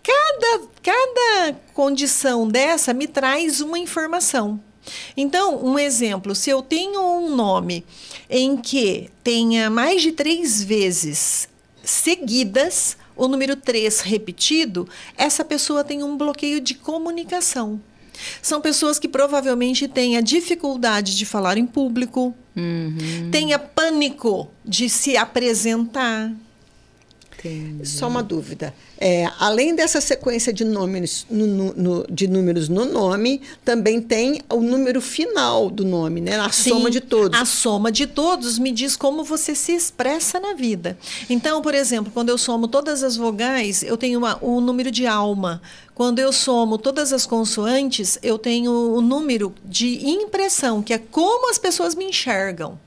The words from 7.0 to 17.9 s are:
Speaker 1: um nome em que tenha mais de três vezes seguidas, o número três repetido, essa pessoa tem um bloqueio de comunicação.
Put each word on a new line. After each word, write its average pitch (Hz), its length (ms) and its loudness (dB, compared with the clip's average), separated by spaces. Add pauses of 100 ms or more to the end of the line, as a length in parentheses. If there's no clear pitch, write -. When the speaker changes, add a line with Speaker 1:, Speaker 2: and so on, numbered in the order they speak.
Speaker 1:
um 349 340 0
nome 180 500 0 (440)
em 262 280 2
que 233 520 -2 (140)
tenha 226 460 2
mais 294 320 2
de 311 100 2
três 302 500 0
vezes 185 840 0 (360)
seguidas, 262 1120 0 (180)
o 254 120 0
número 269 280 0
três 220 460 0
repetido, 208 880 -2 (300)
essa 294 280 2
pessoa 294 380 0
tem 285 200 -4
um 285 140 -4
bloqueio 294 420 -2
de 262 160 -4
comunicação. 330 1040 -4 (600)